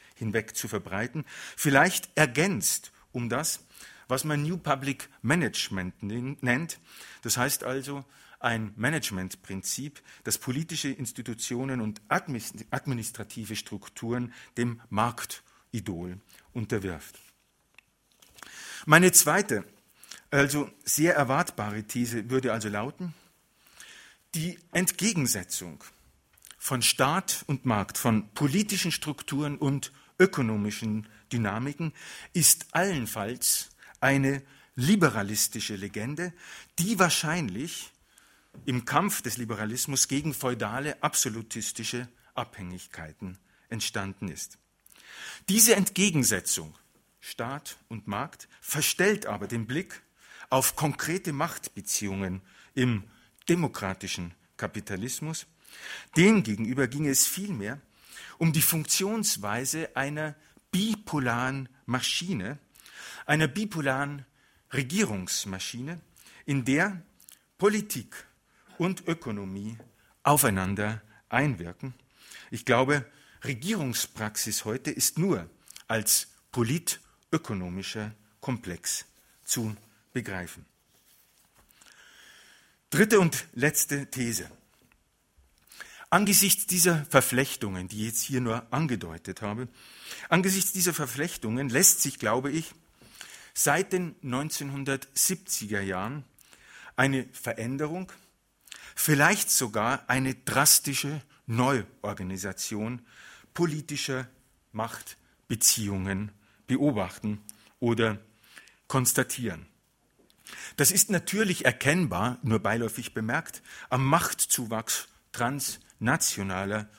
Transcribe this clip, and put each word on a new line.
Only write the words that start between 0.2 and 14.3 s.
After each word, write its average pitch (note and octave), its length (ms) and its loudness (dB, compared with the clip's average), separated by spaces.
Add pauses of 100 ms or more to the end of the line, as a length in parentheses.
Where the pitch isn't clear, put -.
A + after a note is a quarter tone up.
zu - 120 -6
verbreiten. A2 560 -6 (320)
Vielleicht D3+ 580 4
ergänzt D3+ 760 2 (200)
um A#2+ 160 -2
das, C3+ 320 -2 (480)
was C3 160 0
man D3+ 180 0
New E3 140 -2
Public C#3 520 -2 (140)
Management G#2+ 800 0
nen-, A#2+ 380 -6
nennt. C3 380 0 (440)
Das A#2 140 0
heißt B2+ 280 0
also C3+ 400 -6 (340)
ein A2 380 -2
Managementprinzip, G#2+ 1300 -4 (220)
das - 140 -2
politische D3+ 500 -4
Institutionen B2+ 920 -4
und G#2+ 280 -4
admis-, C#3+ 440 -4 (180)
administrative A2 840 -6
Strukturen A#2+ 760 -6 (240)